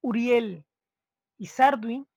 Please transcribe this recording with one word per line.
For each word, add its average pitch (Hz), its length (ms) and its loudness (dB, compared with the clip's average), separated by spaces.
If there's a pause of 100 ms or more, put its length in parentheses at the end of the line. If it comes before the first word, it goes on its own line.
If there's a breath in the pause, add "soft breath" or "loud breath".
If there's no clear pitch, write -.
Uriel 233 640 0 (720)
Izardi 254 680 0 (140)